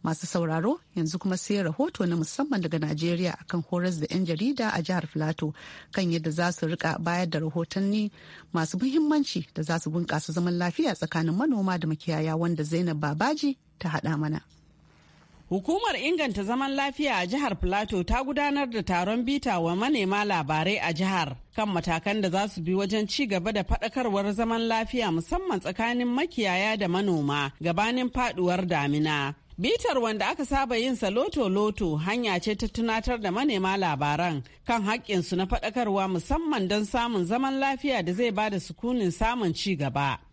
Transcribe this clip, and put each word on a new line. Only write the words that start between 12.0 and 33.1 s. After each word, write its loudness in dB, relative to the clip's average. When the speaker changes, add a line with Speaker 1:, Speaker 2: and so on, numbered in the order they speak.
Speaker 1:
wanda 0
Zainab 0
Babaji 0
ta -4
haɗa 0
mana. -2
Speaker 2:
Hukumar 0
inganta 0
zaman 0
lafiya 0
a 0
jihar 0
Plateau 0
ta 2
gudanar 0
da -2
taron 0
bita 0
wa 0
manema 2
labarai 0
a -2
jihar 0
kan 0
matakan 0
da 2
za 2
su -8
bi 0
wajen 0
ci 0
gaba 0
da 0
faɗakarwar 0
zaman 0
lafiya 0
musamman 0
tsakanin 0
makiyaya 0
da 0
manoma 2
gabanin 0
faɗuwar 0
damina. 2
Bitar 2
wanda 0
aka -2
saba 2
yin 0
sa 0
loto-loto 2
hanya 0
ce -2
ta -4
tunatar 0